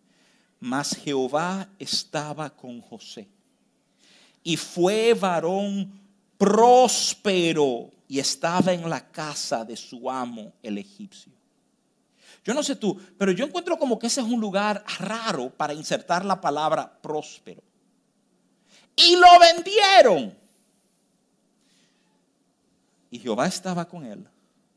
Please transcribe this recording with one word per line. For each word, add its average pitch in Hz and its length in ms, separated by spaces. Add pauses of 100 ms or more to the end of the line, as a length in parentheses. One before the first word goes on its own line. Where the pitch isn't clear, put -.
(600)
"Mas 131 360
Jehová 156 720 (100)
estaba 147 720
con 120 300
José, 104 480 (1120)
y 165 140
fue 220 580
varón 190 840 (360)
próspero, 190 1500 (180)
y 135 120
estaba 175 520
en 170 160
la 147 200
casa 143 560
de 110 120
su 123 320
amo 120 440 (100)
el 104 160
egipcio". - 540 (1120)
Yo 220 100
no 294 80
sé 277 140
tú, 196 240 (180)
pero 190 140
yo 190 120
encuentro 339 340
como 254 200
que 233 80
ese 233 140
es 226 60
un 240 140
lugar 208 440 (140)
raro 165 520
para 147 240
insertar 160 500
la 190 160
palabra 151 640
próspero. - 600 (1300)
"Y 349 200
lo 349 220
vendieron. 339 960 (2750)
Y 120 100
Jehová 120 260
estaba 180 400
con 170 180
él, 107 220 (500)